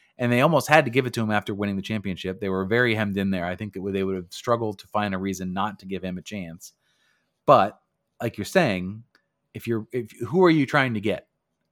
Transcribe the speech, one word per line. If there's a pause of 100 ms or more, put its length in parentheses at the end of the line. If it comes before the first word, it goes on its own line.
(180)
And
they
almost
had
to
give
it
to
him
after
winning
the
championship.
They
were
very
hemmed
in
there.
I
think
that
they
would
have
struggled
to
find
a
reason
not
to
give
him
a
chance. (720)
But (420)
like
you're
saying, (520)
if
you're,
if, (180)
who
are
you
trying
to
get? (460)